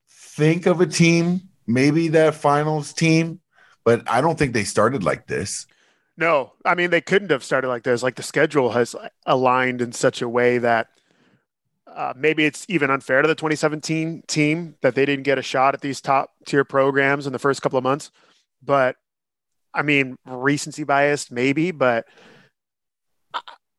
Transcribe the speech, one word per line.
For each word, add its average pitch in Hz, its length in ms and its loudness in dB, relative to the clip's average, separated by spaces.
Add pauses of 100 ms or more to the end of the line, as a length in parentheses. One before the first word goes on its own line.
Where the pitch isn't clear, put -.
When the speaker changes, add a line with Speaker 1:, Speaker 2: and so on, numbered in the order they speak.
Speaker 1:
think 160 560 -2
of 175 160 2
a 180 60 4
team, 170 560 2 (240)
maybe 147 420 2
that 156 260 4
finals 151 600 -2
team? 165 460 2 (440)
But 117 260 2
I 120 120 2
don't 160 160 0
think 135 160 0
they 107 100 0
started 110 400 0
like 69 220 -4
this. - 400 -8 (500)
Speaker 2:
No, 156 380 -2 (100)
I 175 100 2
mean, 175 140 0
they 170 140 0
couldn't 190 280 0
have 139 140 0
started 131 240 -2
like 120 140 -4
this. 120 200 0
Like, 127 140 -2
the - 60 -10
schedule 143 480 0
has 117 260 0 (300)
aligned 127 560 2
in 120 100 -8
such - 300 0
a 123 60 -4
way 123 300 2
that, 117 300 0 (1000)
uh, 135 300 -10
maybe 156 300 0
it's - 220 -6
even 143 220 -2
unfair 131 300 0
to 151 80 2
the 160 60 2
twenty 156 200 -4
seventeen 160 720 -4
team 151 540 -4
that 127 140 0
they 135 100 0
didn't 139 200 -2
get 135 140 0
a 127 40 -6
shot 135 320 0
at 135 80 -12
these 139 180 -6
top 139 300 -2 (160)
tier 139 180 2
programs 139 640 0
in 139 80 -6
the 120 40 -4
first 135 220 -2
couple 139 180 -2
of 127 60 -2
months. 135 260 -2 (520)
But 135 340 0 (760)
I - 100 -4
mean, 139 420 0
recency 139 600 -4
bias, 143 460 0
maybe, 139 400 -2
but 127 360 0 (1300)
I, - 60 -8 (380)